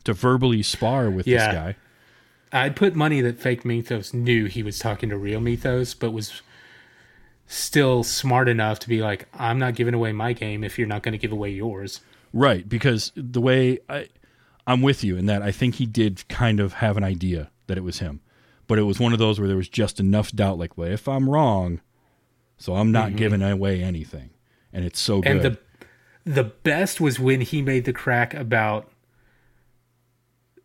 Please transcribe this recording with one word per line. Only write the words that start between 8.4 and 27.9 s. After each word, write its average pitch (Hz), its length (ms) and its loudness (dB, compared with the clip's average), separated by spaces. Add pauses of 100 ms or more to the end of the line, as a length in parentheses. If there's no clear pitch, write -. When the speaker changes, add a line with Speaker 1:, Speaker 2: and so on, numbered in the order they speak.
Speaker 2:
enough 110 320 0
to - 100 -14
be 113 120 0
like, 104 320 -4
"I'm 120 240 -2
not 127 180 0
giving 120 200 0
away 117 160 0
my 110 220 -2
game 107 300 -6
if 101 140 -8
you're 117 100 -2
not 104 140 -6
gonna 110 160 -4
give 104 140 -6
away 104 180 -6
yours." 98 520 -8 (300)
Speaker 1:
Right, 117 380 2
because 117 460 0
the 123 260 -4
way 127 380 4 (100)
I, 143 180 -8 (600)
I'm 127 160 4
with 135 200 2
you 92 140 0
in 92 80 -2
that 101 160 2
I 101 100 -2
think 123 240 0
he 131 120 -2
did 110 420 0
kind 110 300 2
of 98 140 0
have 107 220 0
an 104 80 0
idea 90 460 -2 (180)
that 92 100 -4
it 95 60 -6
was 90 160 -8
him. 76 220 -8 (460)
But 110 120 2
it 107 40 4
was 101 160 0
one 117 140 4
of 110 60 2
those 110 200 2
where 98 80 0
there 98 100 2
was 92 120 -2
just - 300 -2
enough 101 320 2
doubt, 98 280 0
like, 85 180 -8
"Well, 85 140 -4
if 107 160 -6
I'm 135 220 0
wrong, 104 520 2 (760)
so - 180 -4
I'm 107 160 4
not 110 180 4
Speaker 2:
Mm-hmm. 98 80 -4
Speaker 1:
giving 104 240 2
away 98 420 0
anything." 80 460 -8 (420)
And 90 140 -6
it's - 140 -6
so 101 220 0
good. - 100 4
Speaker 2:
And 95 100 2
the, 113 160 2 (640)
the 139 200 0
best 160 580 -2
was 131 180 2
when 131 220 2
he 143 220 -2
made 131 220 0
the 131 80 -2